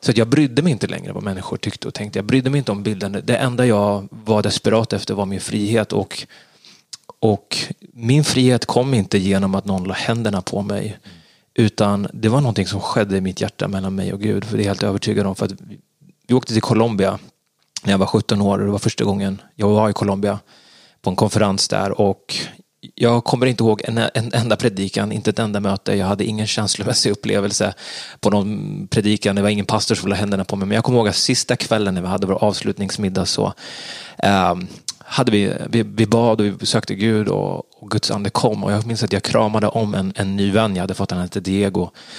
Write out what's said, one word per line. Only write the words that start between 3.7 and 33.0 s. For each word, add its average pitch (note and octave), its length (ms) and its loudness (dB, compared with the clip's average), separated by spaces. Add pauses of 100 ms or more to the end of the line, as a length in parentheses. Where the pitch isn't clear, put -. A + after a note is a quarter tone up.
var G#2+ 300 0
desperat G#2+ 520 2
efter G2+ 200 -4
var G2+ 120 -2
min F#2+ 160 -6
frihet. G#2+ 520 -2
Och, - 320 -2 (920)
och - 380 0 (360)
min A#2+ 300 4
frihet B2+ 420 4
kom C3 280 2
inte G#2 240 2
genom G2 380 2
att F#2+ 100 -2
någon F#2+ 180 -2
la F#2 100 -6
händerna A2 480 -2
på G2+ 200 -4
mig. G2+ 360 -6 (560)
Utan G2+ 600 2
det A2+ 160 0
var B2+ 120 4
någonting G#2+ 260 0
som G2+ 140 -4
skedde G2+ 360 0
i F#2+ 40 0
mitt F#2 200 -4
hjärta - 260 -4
mellan F#2+ 280 -4
mig F#2+ 180 -4
och G2 80 -8
Gud. G2+ 240 -2
För G#2+ 120 -4
det G#2+ 60 2
är - 20 0
jag G2 40 0
helt G2 140 -2
övertygad G2+ 440 0
om. F#2+ 80 -2
För G#2 100 -2
att G2 80 -4 (760)
vi B2 80 2
åkte B2+ 180 0
till A2 80 4
Colombia G#2+ 580 2 (640)
när G2 100 0
jag G2 40 4
var F#2+ 100 4
sjutton G#2 340 0
år. G2+ 180 2
Och G2+ 60 0
det G2+ 60 0
var G2+ 80 0
första - 240 -2
gången G2+ 380 -2 (140)
jag G#2 140 2
var G#2+ 200 4
i G2+ 40 0
Colombia G2+ 460 0 (600)
på - 80 -2
en F#2 60 0
konferens G2+ 520 2
där. G2 340 0
Och - 340 0 (600)
jag A#2 280 2
kommer B2 240 2
inte A#2+ 160 2
ihåg A2 220 4
en, A2+ 120 -2 (160)
en A#2 200 -4
enda A2+ 220 2
predikan, G#2 560 -2
inte A2 180 -2
ett G#2 100 -2
enda G#2 200 -2
möte. G2+ 360 -2
Jag G2 120 0
hade G2 180 0
ingen G#2+ 220 -2
känslomässig G#2+ 640 0
upplevelse G2+ 640 0 (460)
på G#2+ 100 2
någon G2+ 580 -2
predikan. G#2 480 2
Det G2+ 60 0
var G2+ 80 4
ingen G#2 160 0
pastor G#2+ 300 0
som G2 140 -4
la G2 60 0
händerna G2+ 280 -2
på G#2 120 -6
mig. G2 120 -2
Men G#2 80 0
jag A2+ 80 2
kommer B2 140 2
ihåg A2+ 100 4
att G2 80 0
sista - 400 0
kvällen G#2 380 0
när F2+ 80 -2
vi F2+ 60 -6
hade F#2+ 200 -2
vår F#2+ 160 0
avslutningsmiddag F#2+ 840 -2